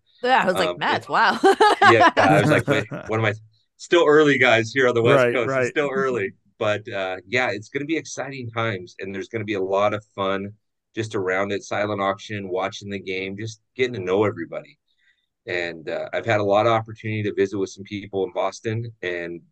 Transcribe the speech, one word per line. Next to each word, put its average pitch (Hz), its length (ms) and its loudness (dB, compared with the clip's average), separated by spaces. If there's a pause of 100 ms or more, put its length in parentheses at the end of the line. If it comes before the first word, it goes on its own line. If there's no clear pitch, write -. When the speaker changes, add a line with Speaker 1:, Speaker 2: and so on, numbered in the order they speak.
(220)
Speaker 1:
Yeah, 247 200 4
I - 40 -2
was 185 80 2
like, 180 140 0
Speaker 2:
Um, 175 100 -6
Speaker 1:
"Mets, 202 280 -2
Speaker 2:
it - 40 -12
Speaker 1:
wow." 202 300 2
<laughs> 392 500 6
Speaker 2:
Yeah, - 260 8
I - 240 4
was 147 100 2
like, - 180 2
"Wait, 117 220 0
Speaker 3:
<laughs> - 180 -12
Speaker 2:
what 110 100 -2
am 113 60 0
I?" 104 100 0 (420)
Still 170 300 4
early, 147 320 6
guys, 113 340 4
here 131 160 4
on 123 60 2
the 117 80 2
West 120 220 6
Speaker 3:
Right, 120 100 2
Speaker 2:
Coast. 123 140 0
Speaker 3:
right. 135 140 0
Speaker 2:
It's 120 80 -2
still 143 220 0
early. 123 400 -2 (260)
But, 104 320 -2
uh, 95 260 -6 (100)
yeah, 120 240 -2
it's 104 200 -10
gonna 143 160 -6
be 156 100 -4
exciting 135 540 -10
times, 110 500 -6
and 98 140 -10
there's 95 140 -10
gonna 110 160 -8
be 104 100 -6
a 95 80 -4
lot 101 320 0
of 107 100 -8 (100)
fun 98 380 -4 (420)
just 110 200 -6
around 95 380 -2
it, 98 120 -6
silent 104 360 -4
auction, 98 480 -4
watching 98 420 -6
the 101 80 -8
game, 95 400 -8
just 110 220 -12 (140)
getting 127 200 -2
to 104 60 -8
know 92 240 2
everybody. 82 540 -8 (680)
And, 85 420 -6
uh, 78 240 -6
I've 90 140 -4
had 107 140 0
a 104 40 -2
lot 104 220 2
of 117 60 2
opportunity 110 520 -4
to 98 100 -4
visit 98 240 0
with 95 120 -4
some 95 140 -18
people 98 400 -6
in 90 80 -6
Boston, 110 600 -6 (100)
and 87 380 -8 (120)